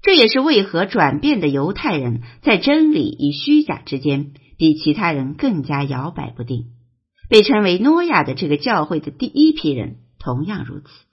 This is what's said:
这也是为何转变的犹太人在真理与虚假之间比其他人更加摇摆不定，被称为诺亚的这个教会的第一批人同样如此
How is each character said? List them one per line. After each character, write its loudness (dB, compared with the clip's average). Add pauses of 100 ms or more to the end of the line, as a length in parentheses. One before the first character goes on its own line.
这 4
也 6
是 0
为 2
何 -2
转 0
变 0
的 0
犹 -2
太 -4
人 -4 (180)
在 4
真 2
理 -2
与 0
虚 2
假 -4
之 -6
间 -2 (260)
比 4
其 0
他 -2
人 -4
更 -2
加 -2
摇 -6
摆 -10
不 -12
定， -8 (600)
被 8
称 2
为 2
诺 2
亚 0
的 -4
这 -6
个 2
教 -2
会 -4
的 -10
第 -6
一 4
批 -2
人 -6 (200)
同 -6
样 -8
如 -14
此 -20 (240)